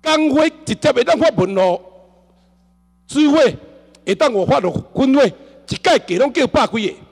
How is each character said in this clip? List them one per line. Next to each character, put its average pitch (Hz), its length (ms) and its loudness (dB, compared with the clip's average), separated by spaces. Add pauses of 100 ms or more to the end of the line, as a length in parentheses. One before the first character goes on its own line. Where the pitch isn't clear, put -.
工 311 320 0
会 311 160 2 (160)
直 226 80 -4
接 - 180 0
会 480 100 0
当 - 140 2
发 311 140 2
文 190 240 -2
咯， 185 260 0 (1300)
主 294 260 0
会 285 240 2 (500)
会 196 80 -2
当 294 200 0
我 185 100 0
发 262 160 0
落 180 100 -2 (240)
分 262 200 0
会， 277 120 4 (400)
一 - 100 -10
届 339 300 0
计 175 120 -4
拢 269 120 2
叫 269 160 -2
百 262 200 0
几 208 240 -6
个。 - 40 -16 (180)